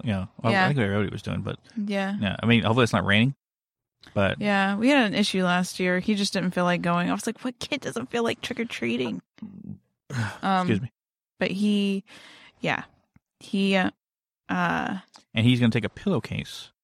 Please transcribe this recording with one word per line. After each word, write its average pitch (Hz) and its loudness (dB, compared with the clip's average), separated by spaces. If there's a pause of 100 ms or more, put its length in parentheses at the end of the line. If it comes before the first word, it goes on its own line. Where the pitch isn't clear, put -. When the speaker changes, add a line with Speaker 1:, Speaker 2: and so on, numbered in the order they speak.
Speaker 1:
you 107 0
know, 92 -4
well, 113 2
Speaker 2:
Yeah. 185 4
Speaker 1:
I - 4
think 143 2
everybody 107 2
was - -8
doing, 98 -4
but 101 -8 (160)
Speaker 2:
Yeah. 196 -4
Speaker 1:
yeah, 101 -2
I - -2
mean, 117 6
hopefully 113 4
it's - 2
not 95 2
raining, 110 4 (800)
but - 2
Speaker 2:
Yeah, 202 2
we 233 2
had 269 4
an 196 -2
issue 196 0
last 180 0
year. 180 0
He 208 0
just 196 -2
didn't 180 -2
feel 180 0
like 175 0
going. 175 0
I 175 0
was 208 -6
like, - -6
"What 254 -8
kid - -6
doesn't - -8
feel 240 -2
like 233 -2
trick - -8
or 226 -4
treating?" 233 -6 (880)
Speaker 1:
<sighs> 113 -6
Speaker 2:
Um, 185 2
Speaker 1:
Excuse 104 2
me. 127 -8 (480)
Speaker 2:
but - -2
he, 202 0 (580)
yeah, - -4 (540)
he, 196 0
uh, 185 0 (580)
uh, 175 -2 (340)
Speaker 1:
And 113 2
he's 123 6
gonna 120 4
take 113 0
a - -4
pillowcase. - -6 (120)